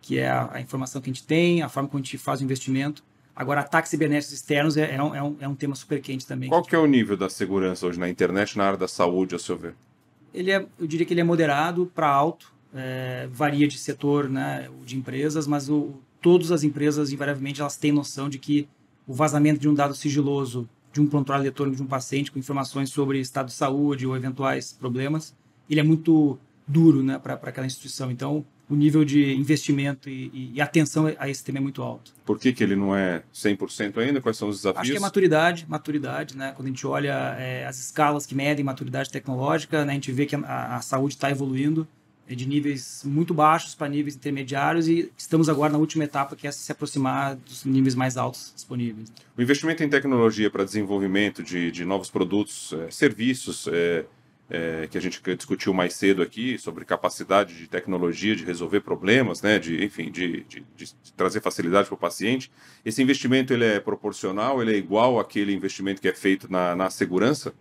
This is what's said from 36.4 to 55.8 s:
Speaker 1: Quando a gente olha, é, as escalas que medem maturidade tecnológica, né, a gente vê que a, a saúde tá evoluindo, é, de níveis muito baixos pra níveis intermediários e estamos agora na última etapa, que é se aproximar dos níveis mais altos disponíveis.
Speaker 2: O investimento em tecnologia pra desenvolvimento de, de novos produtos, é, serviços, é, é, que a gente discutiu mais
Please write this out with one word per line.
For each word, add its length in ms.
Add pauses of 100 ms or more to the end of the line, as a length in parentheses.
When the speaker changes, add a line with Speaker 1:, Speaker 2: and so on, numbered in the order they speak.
Speaker 1:
Quando 120
a 20
gente 160
olha, 520
é, 280
as 120
escalas 460
que 100
medem 300
maturidade 460
tecnológica, 760
né, 80
a 20
gente 160
vê 140
que 100
a, 420
a 40
saúde 380
tá 120
evoluindo, 560 (400)
é, 80
de 140
níveis 560
muito 300
baixos 400
pra 120
níveis 300
intermediários 720
e 260
estamos 360
agora 200
na 80
última 260
etapa, 300
que 120
é 40
se 220
aproximar 640
dos 300
níveis 280
mais 220
altos 380
disponíveis. 580 (240)
Speaker 2:
O 60
investimento 420
em 60
tecnologia 600
pra 140
desenvolvimento 800
de, 280
de 140
novos 260
produtos, 600
é, 180
serviços, 800
é, 360 (420)
é, 420
que 80
a 20
gente 220 (140)
discutiu 360
mais 220